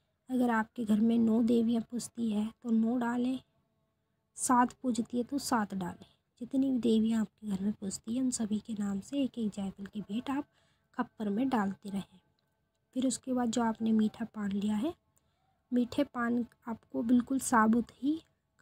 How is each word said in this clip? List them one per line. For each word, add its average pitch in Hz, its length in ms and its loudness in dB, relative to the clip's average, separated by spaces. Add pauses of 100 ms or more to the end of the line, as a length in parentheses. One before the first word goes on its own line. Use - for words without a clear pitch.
(300)
अगर 247 200 2
आपके 226 340 -2
घर 208 160 4
में 226 180 4
नौ 226 240 4
देवियाँ 226 400 2
पूजती 233 480 -6
है 208 240 0
तो 240 160 -8
नौ 226 280 2
डालें, 247 400 -2 (960)
सात 247 380 2
पूजती 240 420 -4
है 240 80 0
तो 277 160 -4
सात 214 340 -2
डालें। 180 320 -8 (340)
जितनी 269 300 0
भी 254 100 0
देवियाँ 226 400 4
आपके 214 260 -6
घर 196 160 -4
में 214 100 0
पूजती 214 440 -8
हैं 262 60 -2
उन 254 80 0
सभी 214 300 -4
के 226 140 -10
नाम 202 260 -4
से 277 220 -4
एक 240 160 -4
एक 214 120 -2
जायफल 196 360 -8
की 208 160 -10
भेंट 226 280 -6
आप 277 140 -4 (540)
खप्पर 226 300 -6
में 226 200 0
डालते 202 420 -2
रहें। 190 280 -10 (760)
फिर 262 100 0
उसके 262 260 -4
बाद 247 180 0
जो 233 120 0
आपने 220 300 0
मीठा 214 340 2
पान 202 260 -6
लिया 208 240 0
है, 302 180 -2 (800)
मीठे 247 320 0
पान 240 400 -2 (220)
आपको 247 380 -8
बिल्कुल 247 360 2
साबुत 226 540 4
ही 302 260 -2 (420)